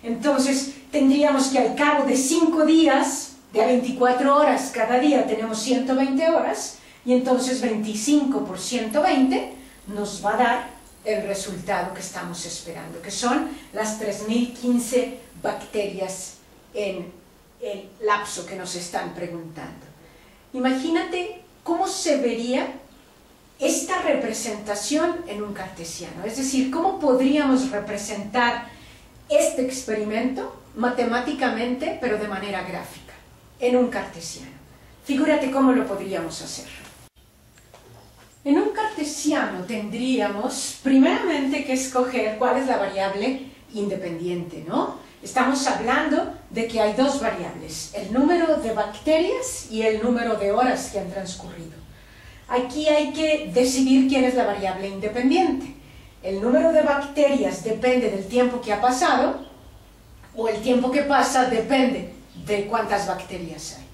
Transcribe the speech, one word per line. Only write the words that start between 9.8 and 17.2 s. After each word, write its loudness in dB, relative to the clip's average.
nos -6
va 0
a -2
dar 2
el -2
resultado -4
que -12
estamos -10
esperando, -14
que -12
son 0
las -4
tres -6
mil 0
quince 0
bacterias -6
en -6